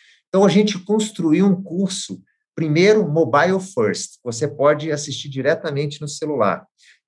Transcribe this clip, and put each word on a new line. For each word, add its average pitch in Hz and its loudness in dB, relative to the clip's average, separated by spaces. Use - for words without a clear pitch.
Então, 190 4
a 196 6
gente 208 4
construiu 185 0
um 196 2
curso, 175 -6
primeiro, 180 2
mobile 160 2
first, - -4
você 120 -6
pode 147 0
assistir 147 -8
diretamente 143 -4
no 151 -10
celular, 131 -4